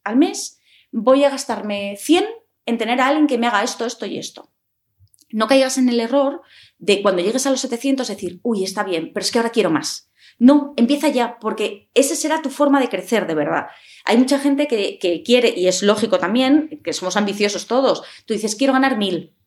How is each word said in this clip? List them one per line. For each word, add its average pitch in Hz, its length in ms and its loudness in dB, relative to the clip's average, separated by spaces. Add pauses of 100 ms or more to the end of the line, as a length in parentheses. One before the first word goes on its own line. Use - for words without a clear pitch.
al 214 120 -2
mes, 370 420 0 (340)
voy 262 320 4
a 285 60 4
gastarme 202 680 -8
cien 349 260 2 (420)
en 233 120 -2
tener 226 220 -2
a 262 80 2
alguien 302 180 2
que 254 120 0
me 233 80 0
haga 214 160 0
esto, 233 240 -4
esto - 200 -8
y - 120 -8
esto". - 320 -16 (800)
No 220 160 0
caigas 262 320 4
en 254 100 4
el 240 120 0
error 269 420 0 (360)
de 202 240 0
cuando 185 200 2
llegues 240 240 -2
a 269 40 0
los 262 100 0
setecientos 262 480 -2
decir, 185 340 -10
"Uy, 214 220 -2
está 196 200 -4
bien, 170 280 -4
pero 196 120 -6
es - 60 -4
que - 80 0
ahora 226 120 0
quiero 196 200 2
más". - 400 -4 (280)
No, 277 380 6
empieza 285 320 2
ya, 233 320 -2
porque - 540 -6
esa 277 200 2
será 311 280 -2
tu 285 60 -4
forma 277 320 2
de 247 80 0
crecer 185 380 -2
de 165 80 -2
verdad. 156 320 -2 (380)
Hay 214 120 2
mucha 262 220 4
gente 285 300 0
que, 214 300 -4
que 175 240 -2
quiere, 240 320 2
y 180 120 -2
es 185 160 0
lógico 208 360 2
también, 262 680 0
que 165 80 -6
somos 185 240 -6
ambiciosos 202 500 -2
todos. 247 360 0 (220)
Tú 226 100 -4
dices, 208 220 -4
"Quiero 269 160 0
ganar 262 260 2
mil". 180 360 -4 (120)